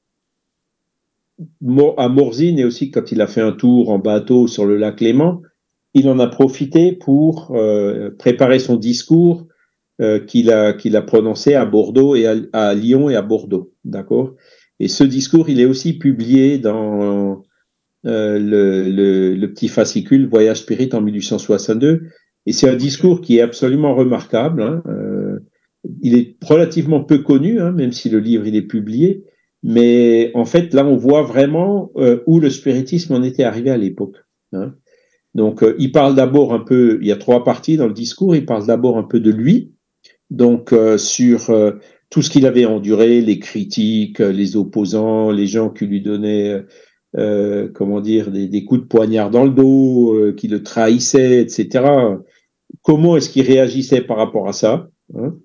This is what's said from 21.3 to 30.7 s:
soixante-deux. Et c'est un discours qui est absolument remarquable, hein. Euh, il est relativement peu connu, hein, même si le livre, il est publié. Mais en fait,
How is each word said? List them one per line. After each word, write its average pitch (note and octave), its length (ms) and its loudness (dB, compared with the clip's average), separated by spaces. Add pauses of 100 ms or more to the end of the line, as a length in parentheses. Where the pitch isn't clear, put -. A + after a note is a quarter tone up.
soixante-deux. B2 640 0 (440)
Et A2 60 -4
c'est C3 160 2
un B2+ 80 2
discours C#3+ 440 0
qui A#2 180 2
est - 20 6
absolument C3 540 0
remarquable, B2+ 680 -2
hein. D#3 260 -6
Euh, G2+ 500 -8 (640)
il A#2+ 160 2
est A#2+ 280 0
relativement D#3 580 0
peu D3 160 2
connu, D3 420 0
hein, F3 120 -2
même C3 200 -2
si - 160 -10
le A2 100 0
livre, A2 280 -2
il A2 100 -4
est G#2 60 0
publié. A#2 640 -4 (400)
Mais A#2 680 4
en A#2 100 -2
fait, E3+ 300 0